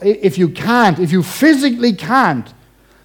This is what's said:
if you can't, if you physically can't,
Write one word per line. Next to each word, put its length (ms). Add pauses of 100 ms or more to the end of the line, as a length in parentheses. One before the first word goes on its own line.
if 360
you 100
can't, 500
if 140
you 100
physically 680
can't, 600 (520)